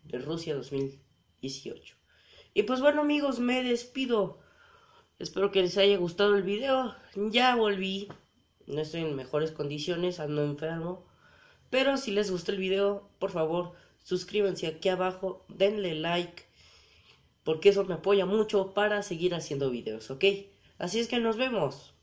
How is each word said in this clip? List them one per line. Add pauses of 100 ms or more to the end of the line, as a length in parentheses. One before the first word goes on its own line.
de
Rusia
dos
mil (420)
dieciocho. (600)
Y
pues
bueno,
amigos,
me
despido. (800)
Espero
que
les
haya
gustado
el
video. (200)
Ya
volví. (580)
No
estoy
en
mejores
condiciones,
ando
enfermo. (600)
Pero
si
les
gustó
el
video,
por
favor, (280)
suscríbanse
aquí
abajo,
denle
like, (1000)
porque
eso
me
apoya
mucho
para
seguir
haciendo
videos,
¿ok? (540)
Así
es
que
nos
vemos.